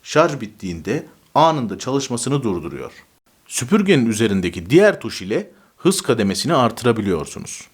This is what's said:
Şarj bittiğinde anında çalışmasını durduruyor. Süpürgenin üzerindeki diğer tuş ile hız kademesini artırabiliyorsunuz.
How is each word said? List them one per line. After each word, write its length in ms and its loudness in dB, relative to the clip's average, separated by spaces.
Şarj 380 2
bittiğinde 640 -6
anında 440 2
çalışmasını 640 -2
durduruyor. 500 -6
Süpürgenin 600 2
üzerindeki 640 -2
diğer 300 6
tuş 220 -10
ile 280 -4
hız 240 0
kademesini 540 0
artırabiliyorsunuz. 1200 -2